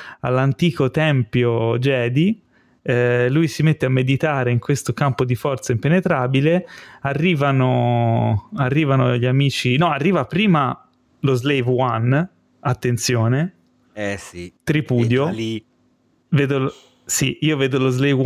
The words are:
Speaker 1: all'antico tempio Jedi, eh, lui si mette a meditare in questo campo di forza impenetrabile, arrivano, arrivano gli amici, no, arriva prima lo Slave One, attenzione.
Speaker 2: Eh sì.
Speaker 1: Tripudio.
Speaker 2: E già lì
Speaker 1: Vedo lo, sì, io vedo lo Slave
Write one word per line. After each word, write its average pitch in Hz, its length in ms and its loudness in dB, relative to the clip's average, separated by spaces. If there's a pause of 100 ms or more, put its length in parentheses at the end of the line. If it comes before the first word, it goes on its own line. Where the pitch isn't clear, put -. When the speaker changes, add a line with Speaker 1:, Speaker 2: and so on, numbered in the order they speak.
(220)
Speaker 1:
all'antico 135 680 0
tempio 120 880 0
Jedi, 131 640 0 (460)
eh, 123 420 2
lui 156 180 2
si - 160 -2
mette 151 240 2
a - 20 -2
meditare 131 600 0
in 120 80 0
questo - 340 -4
campo 135 320 0
di 123 100 -2
forza 135 360 -4
impenetrabile, 147 920 0 (360)
arrivano, 127 1500 0
arrivano 135 640 2
gli 120 80 0
amici, 131 520 0
no, 170 120 2
arriva 151 360 0
prima 160 600 0 (340)
lo 135 120 2
Slave 127 320 0
One, 127 640 0 (300)
attenzione. 123 920 -2 (400)
Speaker 2:
Eh 101 260 -6
sì. - 340 -16 (100)
Speaker 1:
Tripudio. 127 640 0
Speaker 2:
E - 40 -4
già - 40 -6
lì 110 300 -6 (640)
Speaker 1:
Vedo 139 320 0
lo, 131 140 -4 (320)
sì, - 360 -2
io 156 140 0
vedo 135 240 0
lo 131 100 2
Slave 131 220 0 (140)